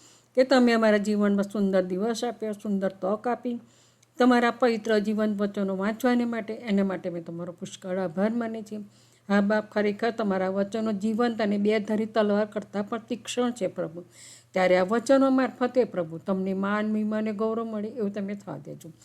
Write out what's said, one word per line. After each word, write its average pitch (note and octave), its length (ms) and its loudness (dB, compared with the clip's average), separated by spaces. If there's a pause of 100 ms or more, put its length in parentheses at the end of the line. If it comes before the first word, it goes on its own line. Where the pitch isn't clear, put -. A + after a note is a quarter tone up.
(340)
કે C4 100 6
તમે B3+ 280 6
અમારા A3 240 6
જીવનમાં G3+ 480 2
સુંદર G3 380 2
દિવસ G3+ 420 -2
આપ્યો, A3 280 -4
સુંદર G3 360 -2
તક G3+ 400 -4
આપી A#3+ 320 -4 (580)
તમારા A#3+ 320 6
પવિત્ર A3+ 480 2
જીવન G#3+ 380 0
વચનો G3+ 400 -2
વાંચવાને A3+ 480 0
માટે, A3+ 300 -6
એના G3+ 300 0
માટે F#3 260 -4
મેં E3+ 140 -8
તમારો E3+ 280 -10
પુષ્કળ F#3 460 -8
આભાર F#3+ 320 0
માનીએ A3+ 320 -4
છીએ. G#3 160 -12 (500)
હા G3+ 120 4
બાપ, G#3+ 300 2
ખરેખર G#3 400 0
તમારા G3 380 0
વચનો G3+ 440 -2
જીવંત A3 480 0
અને G#3 180 0
બે G#3 200 2
ધારી G#3+ 280 -2
તલવાર G#3 400 0
કરતાં G#3 420 -6
પણ A#3 100 -6
તીક્ષ્ણ B3 520 -4
છે A#3 160 -4
પ્રભુ. F3 380 -8 (480)
ત્યારે F#3 260 4
આ F#3 60 4
વચનો C4 460 4
મારફતે B3+ 540 2
પ્રભુ E3 340 -6
તમને F#3+ 360 -2
માન, G#3 380 -2
મહિમા G#3+ 260 -2
અને G#3+ 140 -2
ગૌરવ A3 320 -2
મળે A3 240 -6
એવું G#3+ 220 -4
તમે G3+ 240 -6
થવા E3+ 240 -12
દેજો. D3 340 -16 (120)